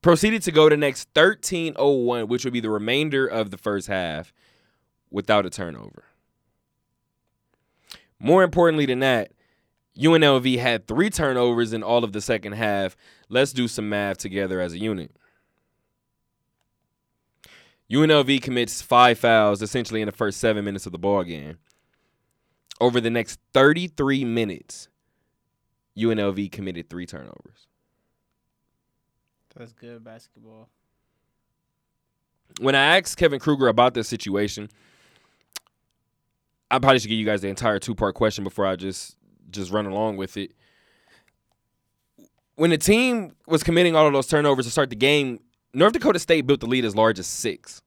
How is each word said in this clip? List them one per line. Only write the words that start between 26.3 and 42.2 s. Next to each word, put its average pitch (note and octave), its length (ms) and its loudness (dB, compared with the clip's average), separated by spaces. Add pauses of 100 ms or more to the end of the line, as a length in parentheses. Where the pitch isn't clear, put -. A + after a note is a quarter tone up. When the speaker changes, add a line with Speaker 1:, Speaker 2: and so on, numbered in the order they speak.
Speaker 1:
V G2 180 -6
committed F2+ 420 -12
three F2 160 -12
turnovers. - 640 -20 (1900)
Speaker 2:
That's A#2 160 -20
good A#2 320 -20
basketball. A2+ 640 -20 (1900)
Speaker 1:
When C3+ 140 0
I C#3+ 240 4
asked - 180 -6
Kevin C#3+ 240 0
Kruger C#3 280 2
about A#2+ 260 4
this A#2 120 -4
situation, G#2 600 -6 (2000)
I C3 80 2
probably C3 200 6
should G#2+ 100 -4
give A2+ 100 -2
you A2 60 -2
guys G#2 160 0
the G2 80 -6
entire G2+ 300 -2
two-part G2+ 360 -4
question G#2+ 300 -2
before G2 220 -4
I F#2+ 100 -2
just, F#2 400 -10 (340)
just F#2 220 -10
run G#2 140 -2
along G2+ 320 -4
with F#2+ 180 -10
it. G2+ 160 -10 (2000)